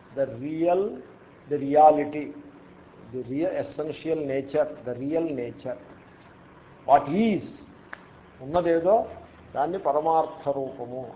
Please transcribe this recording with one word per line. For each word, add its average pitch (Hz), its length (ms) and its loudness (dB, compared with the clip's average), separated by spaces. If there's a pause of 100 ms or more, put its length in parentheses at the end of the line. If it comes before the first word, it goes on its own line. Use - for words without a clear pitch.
(180)
the 135 100 0
real, 160 560 0 (680)
the 139 100 -2
reality, 147 680 6 (880)
the 123 100 -8
real 147 220 -2
essential 156 680 -4
nature, 139 480 0 (220)
the 120 160 -6
real 165 240 0
nature, 123 480 -8 (1120)
what 143 240 6
is, 208 260 2 (1040)
ఉన్నదేదో 165 600 2 (500)
దాన్ని 165 240 -2
పరమార్థ 151 680 0
రూపము 127 680 -8